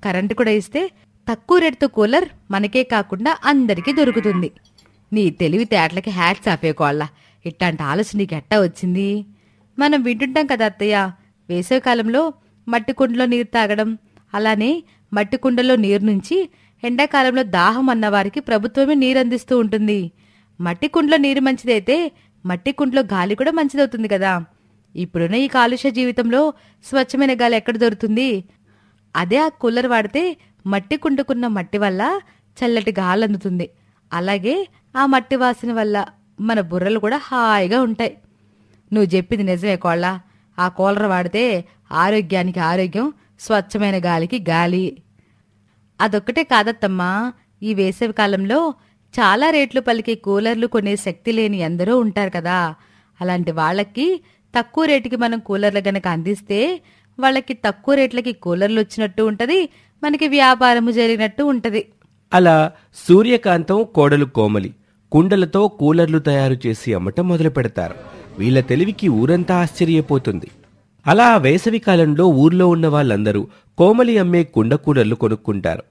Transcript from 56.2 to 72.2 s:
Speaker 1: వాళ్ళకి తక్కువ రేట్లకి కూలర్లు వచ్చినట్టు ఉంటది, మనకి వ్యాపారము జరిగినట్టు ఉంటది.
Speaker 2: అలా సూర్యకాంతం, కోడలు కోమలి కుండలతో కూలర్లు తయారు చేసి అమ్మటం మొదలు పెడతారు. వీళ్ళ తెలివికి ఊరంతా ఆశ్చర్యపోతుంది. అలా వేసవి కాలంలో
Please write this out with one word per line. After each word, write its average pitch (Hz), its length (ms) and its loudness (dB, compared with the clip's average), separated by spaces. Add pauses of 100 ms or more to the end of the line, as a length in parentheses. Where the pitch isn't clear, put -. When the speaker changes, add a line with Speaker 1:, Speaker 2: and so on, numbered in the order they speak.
Speaker 1:
వాళ్ళకి 262 360 -2
తక్కువ 214 400 -4
రేట్లకి 247 380 -2
కూలర్లు 202 480 -2
వచ్చినట్టు 214 420 -4
ఉంటది, 226 340 -2 (460)
మనకి 302 260 -2
వ్యాపారము 254 600 4
జరిగినట్టు 226 520 0
ఉంటది. 233 380 -2 (520)
Speaker 2:
అలా 180 220 6 (440)
సూర్యకాంతం, 196 800 4 (160)
కోడలు 147 320 4
కోమలి 107 440 0 (420)
కుండలతో 185 480 2 (120)
కూలర్లు 160 460 2
తయారు 139 420 0
చేసి 113 340 -4
అమ్మటం 98 340 -2
మొదలు 160 220 0
పెడతారు. 104 460 -4 (400)
వీళ్ళ 127 240 2
తెలివికి 170 480 0
ఊరంతా 160 480 2
ఆశ్చర్యపోతుంది. 151 920 -2 (580)
అలా 214 300 6
వేసవి 185 440 2
కాలంలో 165 460 4 (100)